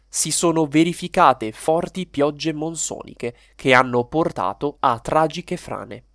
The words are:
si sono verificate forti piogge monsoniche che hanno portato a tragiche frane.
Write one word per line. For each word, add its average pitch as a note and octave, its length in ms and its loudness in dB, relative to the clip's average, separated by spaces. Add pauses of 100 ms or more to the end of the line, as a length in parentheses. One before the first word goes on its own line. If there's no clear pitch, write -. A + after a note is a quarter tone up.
si - 240 -4
sono D#3+ 340 2
verificate D#3 840 2
forti F3 560 -4
piogge D3 440 -2
monsoniche D3+ 840 -8 (180)
che C3 200 2
hanno B2 320 4
portato D3 720 -2
a B2 180 0
tragiche D#3+ 580 -2
frane. G#2 580 -12